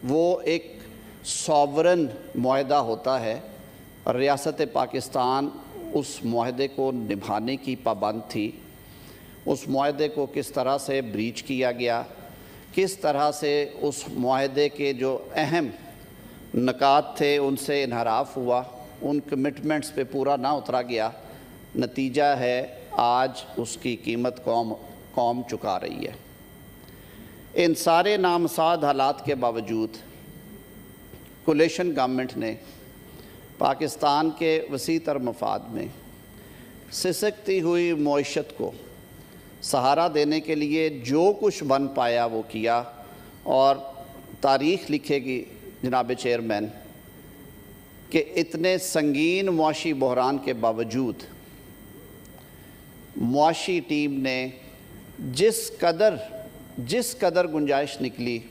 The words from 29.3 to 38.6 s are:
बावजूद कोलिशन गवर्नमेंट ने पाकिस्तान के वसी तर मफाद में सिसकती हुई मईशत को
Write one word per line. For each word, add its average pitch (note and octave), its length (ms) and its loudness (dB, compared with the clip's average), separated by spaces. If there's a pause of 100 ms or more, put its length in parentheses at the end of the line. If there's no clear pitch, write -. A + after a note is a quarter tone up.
बावजूद A2+ 640 -2 (1500)
कोलिशन E3 460 4
गवर्नमेंट B2+ 440 0
ने A2 140 -4 (1120)
पाकिस्तान D3 800 2
के D#3+ 200 2 (120)
वसी D#3+ 280 -2
तर D3+ 200 -2
मफाद A2 540 -4
में - 180 -6 (1040)
सिसकती F#3+ 640 0
हुई F3 360 2
मईशत D3 540 0 (100)
को A2 140 -4 (880)